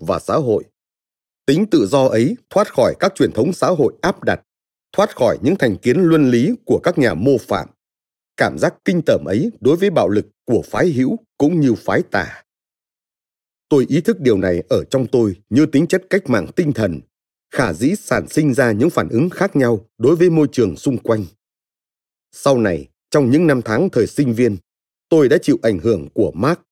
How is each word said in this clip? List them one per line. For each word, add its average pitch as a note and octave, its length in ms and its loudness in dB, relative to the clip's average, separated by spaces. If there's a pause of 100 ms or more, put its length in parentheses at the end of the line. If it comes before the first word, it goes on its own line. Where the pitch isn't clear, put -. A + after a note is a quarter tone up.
và E2 180 -4
xã F#2+ 180 -4
hội. B2 280 -2 (840)
Tính E3+ 240 2
tự B2+ 160 2
do C3 200 2
ấy B2+ 300 0 (140)
thoát G#3 220 0
khỏi G#2+ 280 0
các G3 140 0
truyền F#2 180 0
thống C#3+ 200 -2
xã - 140 -4
hội D3+ 360 0
áp F3+ 220 -4
đặt, G2+ 160 -2 (520)
thoát G3+ 240 0
khỏi G#2 260 0
những D3+ 140 0
thành A2+ 200 -2
kiến B2 240 0
luân D#3+ 300 4
lý B2+ 240 0 (100)
của F#2+ 180 0
các F3+ 160 -2
nhà A#2 160 2
mô A#2+ 240 2
phạm. - 300 -6 (680)
Cảm B2 220 -2
giác D#3 160 0 (100)
kinh F3+ 220 0
tởm - 180 0
ấy A2+ 260 -2 (100)
đối E3 160 2
với G3 140 0
bạo A#2+ 180 0
lực G2+ 180 -2 (180)
của A2 200 0
phái B2 240 -2
hữu C3 280 0 (220)
cũng D#3+ 220 2
như C3 140 2
phái G2+ 280 -2
tả. - 420 -6 (1200)
Tôi C3+ 200 2
ý D3 120 0
thức F#3 200 -2
điều A#2+ 160 2
này F2+ 320 0
ở F2+ 160 0
trong C3 220 -2
tôi A2 300 0 (140)
như C#3+ 160 4
tính D3+ 200 0
chất F#3 240 -2
cách G3 200 -2
mạng G2 160 -2 (100)
tinh D3+ 160 0
thần, F2+ 280 -4 (500)
khả A2+ 220 -2
dĩ A#2+ 220 -2
sản A#2+ 340 -4
sinh D3+ 260 0
ra A#2+ 180 2
những B2 180 0
phản F2+ 180 -2
ứng C3 220 -2
khác G3 260 -4
nhau A#2 320 0 (100)
đối C3+ 180 2
với F3 140 2
môi D#3 220 2
trường G2 240 0
xung C3 220 -4
quanh. A2 260 -2 (1080)
Sau C#3 260 0
này, F2 300 -2 (220)
trong C3+ 200 2
những D#3+ 160 4
năm C3+ 180 2
tháng A#2+ 260 -2
thời G#2+ 160 0
sinh C3 280 -2
viên, A2+ 220 0 (520)
tôi D3+ 200 4
đã D3+ 140 2
chịu C3+ 200 0
ảnh A2 160 0
hưởng E2 360 -2
của F2+ 200 0
Marx C3+ 240 -2 (140)